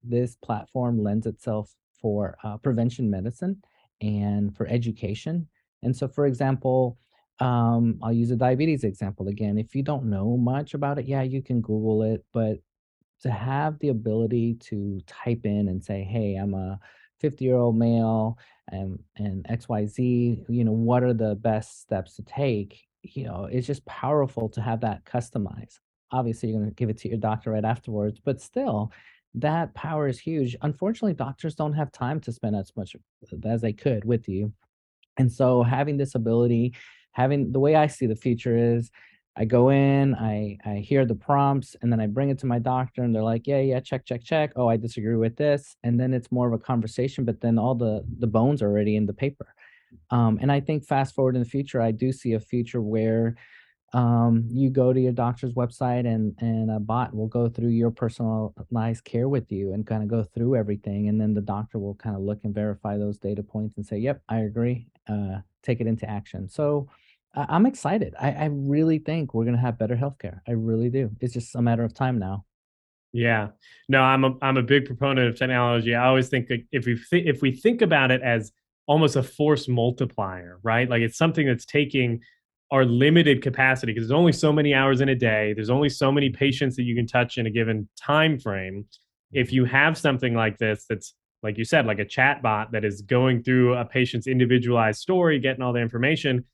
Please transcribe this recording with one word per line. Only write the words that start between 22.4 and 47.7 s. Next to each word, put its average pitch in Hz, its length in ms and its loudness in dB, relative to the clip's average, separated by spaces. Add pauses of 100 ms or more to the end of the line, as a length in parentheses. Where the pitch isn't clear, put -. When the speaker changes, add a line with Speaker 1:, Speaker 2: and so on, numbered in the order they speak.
Speaker 1:
You - 220 -12
know, 98 200 -8
it's 123 220 -4
just 143 180 -8
powerful 131 640 -2
to 117 120 -8
have 113 200 -4
that 107 240 -4
customized. - 760 -8 (320)
Obviously, 120 380 -2
you're 110 100 -2
gonna 104 120 -4
give 113 180 -4
it 110 100 -4
to - 100 -10
your 110 100 -4
doctor 110 320 -2
right 107 140 -2
afterwards, 107 540 -4
but - 220 -4
still, 123 500 -4 (440)
that 151 400 -2
power 151 320 -4
is 123 120 -4
huge. 139 440 -4
Unfortunately, 185 500 -2
doctors 143 400 -6
don't 151 200 -4
have 151 180 -4
time 135 300 -4
to 120 100 -8
spend 107 240 -4
as 98 200 -8
much 98 200 -10 (500)
as 113 160 0
they 110 120 -2
could 107 320 -2
with 117 220 -2
you. 104 240 -4 (680)
And 123 120 4
so 123 320 4
having 139 340 0
this 139 160 -2
ability, 117 640 2 (360)
having, 135 400 0
the 135 80 0
way 147 140 4
I 151 140 6
see 139 180 -4
the 110 100 0
future 120 400 0
is 117 360 2 (440)
I 110 100 0
go 123 240 6
in, 139 440 4
I, 107 500 -4
I 104 120 -4
hear 131 300 2
the 113 100 -2
prompts, 139 640 0
and 120 100 0
then 113 80 2
I 107 60 0
bring 131 240 -2
it 135 100 -2
to 135 60 -8
my 120 140 0
doctor, 127 440 -2
and 117 120 0
they're 110 80 0
like, 113 240 -2
"Yeah, 139 140 2
yeah, 131 180 0
check, 131 260 -6
check, 120 180 -8
check. 156 320 -2
Oh, 123 120 2
I 113 100 2
disagree 113 380 -4
with 113 200 0
this." 143 480 0
And 120 160 0
then 127 140 0
it's 120 180 -4
more 123 160 0
of 117 60 0
a 113 60 -2
conversation, 123 640 -2
but 117 160 -4
then 117 160 2
all 120 180 0